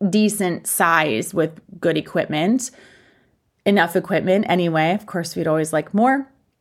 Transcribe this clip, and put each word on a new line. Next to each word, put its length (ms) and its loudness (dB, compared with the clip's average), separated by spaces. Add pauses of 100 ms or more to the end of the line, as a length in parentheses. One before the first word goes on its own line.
decent 600 0
size 640 0
with 260 -2 (200)
good 180 0
equipment, 720 -2 (960)
enough 300 2
equipment 520 0
anyway. 440 2
Of 140 -4
course, 280 -6
we'd 140 -2
always 240 0
like 200 -2
more, 380 2 (300)